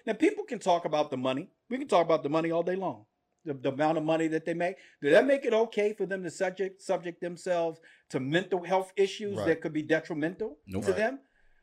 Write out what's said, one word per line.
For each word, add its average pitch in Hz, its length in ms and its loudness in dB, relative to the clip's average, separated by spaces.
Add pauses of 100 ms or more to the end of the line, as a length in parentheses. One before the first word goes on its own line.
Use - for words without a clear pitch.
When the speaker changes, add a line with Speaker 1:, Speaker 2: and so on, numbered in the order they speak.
Speaker 1:
Now, 233 60 0
people 359 320 0
can 226 160 -8
talk 170 240 2
about 151 260 0
the 135 60 -4
money. 131 320 -2 (220)
We 247 80 -4
can 277 100 -8
talk 175 160 4
about 160 180 2
the 143 60 -4
money 160 240 0
all 170 100 0
day 180 140 -4
long. 147 300 -8 (380)
The, 151 100 -6
the 131 160 -4
amount 151 280 2
of 151 60 -2
money 160 240 2
that 160 160 -2
they 170 100 -4
make. 175 220 -2 (260)
Did 143 120 6
that 233 120 8
make 277 180 2
it 240 100 0
okay 214 400 2
for 196 120 -4
them 190 160 -6
to 170 80 -6
subject, 185 520 -4
subject 170 380 -4
themselves 170 600 -4 (300)
to 143 100 -2
mental 175 420 0
health 190 340 0
issues 196 420 -2
Speaker 2:
Right. 202 80 -2
Speaker 1:
that 160 160 2
could 160 100 -6
be 151 100 -2
detrimental 160 840 -2
Speaker 3:
Nope. 95 180 -6
Speaker 1:
to 196 60 2
Speaker 2:
Right. 180 80 0
Speaker 1:
them? 247 200 0 (440)